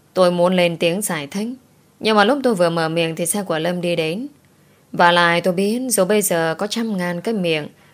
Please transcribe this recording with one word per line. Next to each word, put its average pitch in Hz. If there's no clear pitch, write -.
Tôi 180
muốn 180
lên 175
tiếng 175
giải 156
thích, 202
nhưng 214
mà 202
lúc 196
tôi 190
vừa 175
mở 165
miệng 165
thì 175
xe 202
của 160
Lâm 175
đi 175
đến. 170
Và 175
lại 170
tôi 185
biết 208
dù 196
bây 208
giờ 165
có 202
trăm 220
ngàn 175
cái 226
miệng 165